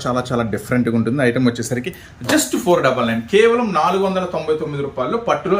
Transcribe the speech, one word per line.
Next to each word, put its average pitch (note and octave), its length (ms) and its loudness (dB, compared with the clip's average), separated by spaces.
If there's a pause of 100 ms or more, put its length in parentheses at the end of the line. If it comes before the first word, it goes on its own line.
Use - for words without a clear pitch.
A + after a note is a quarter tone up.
చాలా B2 240 -2
చాలా A#2 240 0
డిఫరెంట్గా A#2 460 0
ఉంటుంది. A2+ 220 0 (100)
ఐటమ్ B2+ 200 2
వచ్చేసరికి B2 420 -4 (400)
just D4+ 220 2 (120)
ఫోర్ F3 200 4
డబల్ A#2+ 240 2
నైన్, A2+ 140 -2 (100)
కేవలం A#3 320 4 (140)
నాలుగు F3+ 260 2
వందల F#3 200 -2 (100)
తొంభై D#3 260 -2
తొమ్మిది C#3+ 240 -4
రూపాయలు - 320 -4 (120)
పట్టులో F3 300 0